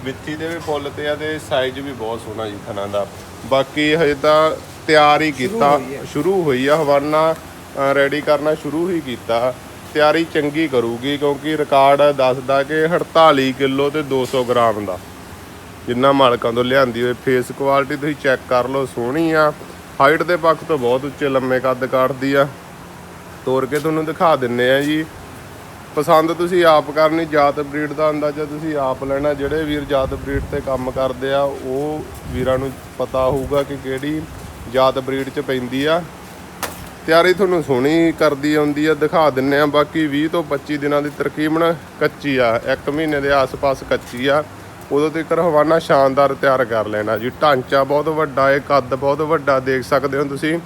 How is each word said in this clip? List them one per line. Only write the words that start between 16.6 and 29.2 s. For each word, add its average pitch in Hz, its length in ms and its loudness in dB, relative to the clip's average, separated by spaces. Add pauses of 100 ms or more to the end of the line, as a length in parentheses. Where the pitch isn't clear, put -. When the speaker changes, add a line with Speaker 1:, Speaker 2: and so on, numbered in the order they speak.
Speaker 1:
ਲਿਆਂਦੀ 123 400 2
ਹੋਈ। 123 100 0 (120)
ਫੇਸ 127 200 2 (120)
ਕੁਆਲਿਟੀ 139 380 0
ਤੁਸੀਂ 147 280 -4
ਚੈੱਕ 131 260 2
ਕਰ 123 180 2
ਲਓ, 135 180 -2
ਸੋਹਣੀ 131 460 -2
ਆ। 151 220 2 (480)
ਹਾਈਟ 156 220 4
ਦੇ 170 140 0
ਪੱਖ 160 200 2 (100)
ਤੋਂ 160 100 0
ਬਹੁਤ 127 280 0
ਉੱਚੇ 139 240 -4
ਲੰਮੇ 127 300 0
ਕੱਦ 131 260 -2
ਕਾਠਦੀ 131 480 0
ਆ। 139 140 4 (1000)
ਤੋਰ 131 200 0
ਕੇ 139 140 -2
ਤੁਹਾਨੂੰ 156 260 -2
ਦਿਖਾ 160 300 2
ਦਿੰਨੇ 123 360 2
ਆ 135 100 4
ਜੀ। 156 240 0 (920)
ਪਸੰਦ 160 380 4
ਤੁਸੀਂ 175 320 2
ਆਪ 151 260 4
ਕਰਨੀ, 156 340 2
ਜਾਤ 147 340 2
ਬਰੀਡ 147 340 -4
ਦਾ 156 160 0
ਅੰਦਾਜ਼ਾ 151 360 -2
ਤੁਸੀਂ 151 300 -6
ਆਪ 131 280 -2
ਲੈਣਾ। 139 300 -2